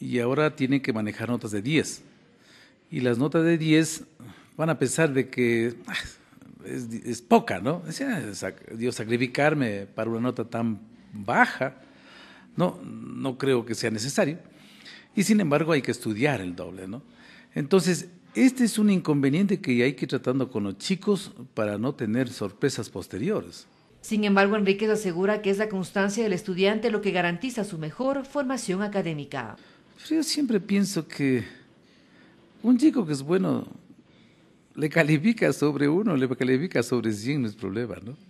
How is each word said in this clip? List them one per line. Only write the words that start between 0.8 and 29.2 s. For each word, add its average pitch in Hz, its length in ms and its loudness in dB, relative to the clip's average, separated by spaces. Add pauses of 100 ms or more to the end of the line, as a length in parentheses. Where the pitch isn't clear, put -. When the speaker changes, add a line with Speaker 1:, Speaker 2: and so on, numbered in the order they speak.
Speaker 1:
que 135 120 -2
manejar 110 360 -4
notas 117 220 -4
de 104 100 -2
diez. 127 420 0 (840)
Y 151 120 -6
las 123 180 2
notas 156 260 2
de 165 140 4
diez 156 460 2 (520)
van 160 140 0
a 139 80 0
pensar 143 340 2
de 131 160 2
que, 117 460 0 (140)
ah, 196 60 -8 (720)
es, 127 200 -8 (200)
es 117 160 -6
poca, - 380 2
¿no? 147 300 -4
O - 20 -8
sea, 170 420 -6
sac-, - 460 -10
yo 117 140 -2
sacrificarme 120 1000 0
para 110 160 -4
una 113 120 -2
nota 123 240 -2
tan 117 340 -4 (340)
baja, 123 640 0 (840)
no, 170 280 0
no 127 540 -8
creo 127 280 2
que 113 80 -4
sea 113 160 -2
necesario. 143 480 -2 (800)
Y 196 80 4
sin 214 160 4
embargo 156 320 2
hay 143 100 2
que - 80 -4
estudiar 117 500 0
el 90 140 -8
doble, 90 320 -12
¿no? 110 160 -10 (540)
Entonces, 165 520 2 (280)
este 254 260 4
es 220 160 2
un 214 120 4
inconveniente 160 720 2
que 120 220 2
hay 139 120 4
que - 100 -6
ir 135 60 -4
tratando 131 380 0
con 107 140 -4
los 98 160 -6
chicos - 540 -2 (220)
para 104 220 0
no 127 200 -2
tener 120 320 0
sorpresas 110 600 -4
posteriores. 98 800 -6 (340)
Speaker 2:
Sin 214 220 -2
embargo, 202 340 4
Enríquez 202 320 2
asegura 202 540 0
que 190 80 0
es 196 80 2
la 214 100 -2
constancia 196 540 -2
del 214 100 2
estudiante 190 560 0
lo 208 140 -2
que 202 80 0
garantiza 180 540 -2
su 190 140 -10
mejor 254 460 -4
formación 254 560 -4
académica. 156 760 -4 (520)